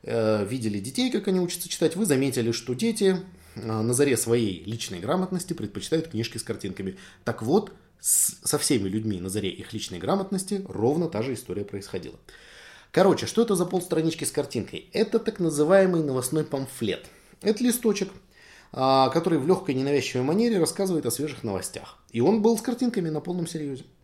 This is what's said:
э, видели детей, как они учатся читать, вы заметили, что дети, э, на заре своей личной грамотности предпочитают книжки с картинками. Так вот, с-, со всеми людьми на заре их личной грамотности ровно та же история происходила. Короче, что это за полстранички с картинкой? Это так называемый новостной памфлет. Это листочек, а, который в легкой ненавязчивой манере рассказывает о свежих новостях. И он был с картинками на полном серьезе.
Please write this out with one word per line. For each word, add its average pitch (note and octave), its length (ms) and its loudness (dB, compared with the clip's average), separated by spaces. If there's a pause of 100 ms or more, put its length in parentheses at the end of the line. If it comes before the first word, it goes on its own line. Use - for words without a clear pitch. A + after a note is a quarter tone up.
э, A2 420 2
видели A2 340 -2
детей, B3 320 -2
как G#3 160 -2
они F#3 120 2
учатся F3 300 -4
читать, D#3+ 260 0
вы G#3 100 0
заметили, C3 460 2
что B2 220 -4
дети, G3 440 2 (380)
э, A2 260 -4
на A#2 120 2
заре C3+ 240 4
своей A2+ 460 0
личной G2+ 360 -8
грамотности F3+ 540 -2
предпочитают E3 540 -4
книжки A2+ 300 -4
с A2 60 -8
картинками. F#2+ 540 -6 (260)
Так - 180 -4
вот, D#3+ 300 2 (280)
с-, - 440 0
со - 160 0
всеми G#2 280 2
людьми G#2 320 -2
на F#2 100 -6
заре G2 200 -2
их - 240 -10
личной G2+ 240 -8
грамотности F#3+ 720 -2
ровно C#3+ 400 0
та A2 140 -2
же C3 100 -2
история G#2 320 -6
происходила. - 500 -10 (760)
Короче, F#3 340 6
что - 160 2
это A3 140 4
за F3 100 2
полстранички E3 580 0
с - 80 -4
картинкой? - 640 -4
Это - 240 2
так G#3+ 220 -2
называемый E3+ 640 4
новостной C#3 400 0
памфлет. C3+ 640 -4 (340)
Это G#3+ 220 0
листочек, G#3+ 460 2 (640)
а, C3 380 4
который E3 300 2
в C3 80 -2
легкой F3+ 280 2
ненавязчивой C3 480 0
манере G3+ 360 2
рассказывает E3+ 460 0
о A#2 60 0
свежих C#3+ 320 -6
новостях. - 540 -6 (140)
И A#2 100 0
он G#3 200 4
был A3+ 160 4
с A3+ 40 -6
картинками A3+ 480 -2
на D#3 100 -2
полном F3 280 -4
серьезе. C#3+ 360 -8 (200)